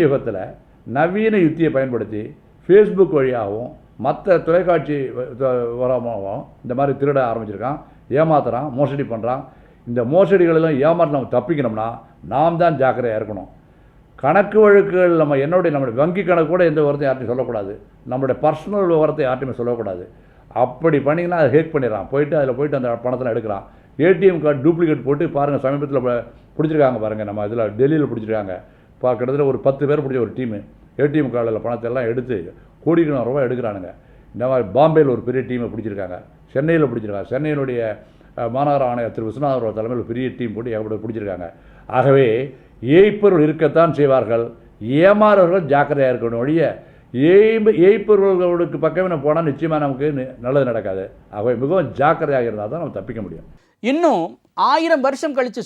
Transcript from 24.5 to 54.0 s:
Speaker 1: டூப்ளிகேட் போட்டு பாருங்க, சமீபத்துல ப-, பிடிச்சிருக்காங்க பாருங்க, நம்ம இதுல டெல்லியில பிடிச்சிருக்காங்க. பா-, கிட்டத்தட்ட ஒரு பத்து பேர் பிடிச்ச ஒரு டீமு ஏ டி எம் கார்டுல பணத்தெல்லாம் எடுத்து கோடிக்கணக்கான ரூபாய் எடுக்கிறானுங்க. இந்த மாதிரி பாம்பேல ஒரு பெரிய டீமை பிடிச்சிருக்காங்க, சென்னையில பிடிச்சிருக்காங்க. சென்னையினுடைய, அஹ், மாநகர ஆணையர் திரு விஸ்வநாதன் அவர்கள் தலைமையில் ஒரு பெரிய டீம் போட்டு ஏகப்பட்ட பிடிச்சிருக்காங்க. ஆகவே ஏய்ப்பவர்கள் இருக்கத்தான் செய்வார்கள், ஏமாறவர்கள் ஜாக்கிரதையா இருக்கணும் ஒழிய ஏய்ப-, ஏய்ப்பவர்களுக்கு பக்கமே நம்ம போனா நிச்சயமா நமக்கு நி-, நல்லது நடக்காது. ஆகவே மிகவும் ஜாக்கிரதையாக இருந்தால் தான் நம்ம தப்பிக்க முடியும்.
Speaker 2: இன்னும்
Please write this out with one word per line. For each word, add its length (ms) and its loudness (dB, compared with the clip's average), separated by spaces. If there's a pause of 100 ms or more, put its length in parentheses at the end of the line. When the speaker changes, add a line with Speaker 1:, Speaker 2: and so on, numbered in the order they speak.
Speaker 1:
டூப்ளிகேட் 440 2
போட்டு 280 0
பாருங்க, 280 -2
சமீபத்துல 420 -2
ப-, 180 -2 (320)
பிடிச்சிருக்காங்க 480 2
பாருங்க, 260 -4
நம்ம 180 -4
இதுல 180 -2 (120)
டெல்லியில 320 2
பிடிச்சிருக்காங்க. 460 -6 (460)
பா-, 160 2
கிட்டத்தட்ட 340 0
ஒரு 160 -4
பத்து 200 0
பேர் 160 0
பிடிச்ச 220 -4
ஒரு 120 -8
டீமு 220 -6 (400)
ஏ 60 2
டி 160 0
எம் 120 -4
கார்டுல 320 -2
பணத்தெல்லாம் 460 -4
எடுத்து 240 -4 (480)
கோடிக்கணக்கான 440 0
ரூபாய் 180 0
எடுக்கிறானுங்க. 440 -6 (440)
இந்த 160 -6
மாதிரி 140 0 (120)
பாம்பேல 400 6
ஒரு 100 -6
பெரிய 220 -2
டீமை 240 -4
பிடிச்சிருக்காங்க, 440 -8 (360)
சென்னையில 380 2
பிடிச்சிருக்காங்க. 420 -6
சென்னையினுடைய, 480 -4 (560)
அஹ், 180 -4
மாநகர 280 0 (100)
ஆணையர் 240 -4
திரு 120 -6
விஸ்வநாதன் 280 -2
அவர்கள் 220 -4
தலைமையில் 240 -4
ஒரு 100 -8
பெரிய 160 -4 (100)
டீம் 160 -6
போட்டு 200 -6
ஏகப்பட்ட 280 -6
பிடிச்சிருக்காங்க. 460 -8 (500)
ஆகவே 280 6 (720)
ஏய்ப்பவர்கள் 500 6
இருக்கத்தான் 520 2
செய்வார்கள், 460 2 (600)
ஏமாறவர்கள் 680 4
ஜாக்கிரதையா 400 2
இருக்கணும் 320 -4
ஒழிய 180 0 (520)
ஏய்ப-, 600 4 (100)
ஏய்ப்பவர்களுக்கு 920 2
பக்கமே 300 0
நம்ம 180 -4
போனா 140 2 (100)
நிச்சயமா 340 -2
நமக்கு 240 -2 (100)
நி-, 100 -6 (160)
நல்லது 260 2
நடக்காது. 340 -4 (260)
ஆகவே 240 -2
மிகவும் 460 0
ஜாக்கிரதையாக 480 0
இருந்தால் 240 -6
தான் 100 -8
நம்ம 160 -8
தப்பிக்க 240 -10
முடியும். 240 -14 (440)
Speaker 2:
இன்னும் 320 2 (480)